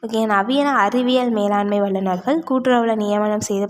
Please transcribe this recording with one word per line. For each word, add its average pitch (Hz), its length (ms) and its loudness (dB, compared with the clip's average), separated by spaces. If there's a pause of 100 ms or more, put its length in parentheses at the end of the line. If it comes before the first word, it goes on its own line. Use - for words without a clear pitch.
ஓகே, 220 180 0
நவீன 247 480 0
அறிவியல் 247 580 2
மேலாண்மை 202 480 0
வல்லுநர்கள் 196 680 -2
கூட்டுறவுல 247 460 2
நியமனம் 208 440 0
செய்து 202 300 -2